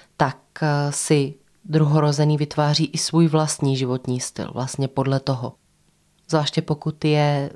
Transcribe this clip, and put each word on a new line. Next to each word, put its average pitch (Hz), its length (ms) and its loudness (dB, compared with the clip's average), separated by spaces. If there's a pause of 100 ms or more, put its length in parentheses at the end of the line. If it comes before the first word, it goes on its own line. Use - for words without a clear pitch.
(180)
tak, 139 200 -2 (240)
eh, 143 300 0
si 143 420 0 (320)
druhorozený 151 720 2
vytváří 147 480 0
i - 120 -6
svůj 165 300 2
vlastní 147 500 0
životní 127 420 -2
styl, - 340 -8
vlastně 131 340 -4
podle 135 320 0
toho. 123 340 -4 (760)
Zvláště 156 320 0
pokud 156 440 -4
je 147 500 2